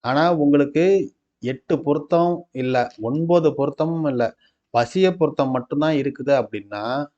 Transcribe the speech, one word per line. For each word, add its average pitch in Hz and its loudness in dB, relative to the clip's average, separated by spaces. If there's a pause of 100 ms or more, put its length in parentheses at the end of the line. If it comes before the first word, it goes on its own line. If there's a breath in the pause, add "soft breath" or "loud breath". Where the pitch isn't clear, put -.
ஆனா 135 2 (120)
உங்களுக்கு 143 2 (580)
எட்டு 131 -4
பொருத்தம் 170 0 (200)
இல்ல, 127 -2 (240)
ஒன்பது 160 2
பொருத்தமும் 156 -2
இல்ல, 123 0 (500)
வசிய 185 2
பொருத்தம் 147 0
மட்டும்தான் 147 0
இருக்குது 139 -2
அப்படின்னா 104 -4 (380)